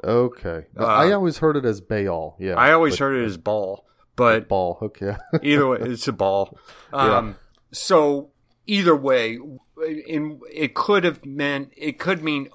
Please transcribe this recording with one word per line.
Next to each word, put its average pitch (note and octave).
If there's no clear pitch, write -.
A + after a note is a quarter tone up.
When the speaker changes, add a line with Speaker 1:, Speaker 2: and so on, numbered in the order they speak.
Speaker 1:
Okay. A2+
But -
Speaker 2:
Uh, A2+
Speaker 1:
I C3+
always F#3+
heard D#3
it C3
as G#2+
Baal, F2+
yeah. F#2+
Speaker 2:
I B2+
always D#3+
Speaker 1:
But -
Speaker 2:
heard C3+
it A#2+
as G2+
Baal, G2+
but A2+
Speaker 1:
Baal, F#2
okay. G2+
<laughs> D#3+
Speaker 2:
either C#3+
way, B2+
it's A#2+
a C3
Baal. G2
Speaker 1:
Yeah. C3
Speaker 2:
Um, A2
so D3
either F#3+
way, B2+
in, D3+
it D3+
could G3+
have E3
meant, C#3
it D3
could E3+
mean D3